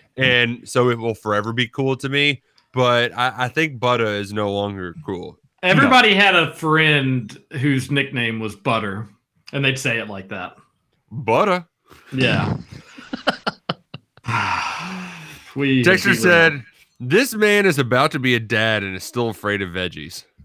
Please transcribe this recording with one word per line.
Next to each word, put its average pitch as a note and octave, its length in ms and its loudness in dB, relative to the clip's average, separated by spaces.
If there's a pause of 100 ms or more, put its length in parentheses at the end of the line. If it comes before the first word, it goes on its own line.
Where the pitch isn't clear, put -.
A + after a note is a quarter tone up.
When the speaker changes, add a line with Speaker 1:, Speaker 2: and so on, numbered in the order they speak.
(180)
Speaker 1:
And B2 500 0
so B2 220 2
it A#2 100 0
will A2+ 160 -4
forever G#2 380 -4
be A#2+ 140 -2
cool C3+ 300 -2
to C3+ 120 -8
me. C#3+ 340 -2 (300)
But A#2+ 440 2
I, B2 280 -2
I - 20 -2
think D3 320 -4
Butter A#2+ 260 2
is G#2 280 -4
no G#2 180 -2
longer G2+ 420 -6 (120)
cool. - 340 -10 (240)
Speaker 2:
Everybody A#3+ 500 6
Speaker 3:
No. F#3+ 60 2
Speaker 2:
had G3 160 4
a D#3+ 180 2
friend D3 840 0 (180)
whose C3+ 360 -2
nickname C3 520 -2
was G#2+ 140 -8
Butter, A2 520 -4 (460)
and C#3 100 -4
they'd C3+ 160 0
say A#2 180 -2
it G#2 120 -6
like G2 200 -12
that. F2+ 280 -12 (520)
Speaker 1:
Butter. D#3 560 0 (460)
Speaker 2:
Yeah. A#2 460 0 (1700)
<sighs> F3 840 -6 (440)
We C3+ 280 2
Speaker 1:
Dexter G3 260 4
Speaker 2:
we - 60 4
Speaker 1:
said, E3 480 4 (360)
"This F#3 340 2
man G#3 320 4
is C#3+ 140 2
about B2+ 320 2
to D3 80 -6
be B2 160 2
a A#2 60 2
dad A2 420 0
and F#2+ 120 -8
is F#2 100 -12
still A#2+ 240 -2
afraid G2+ 320 -4
of F#2 80 -6
veggies." E2+ 560 -8 (200)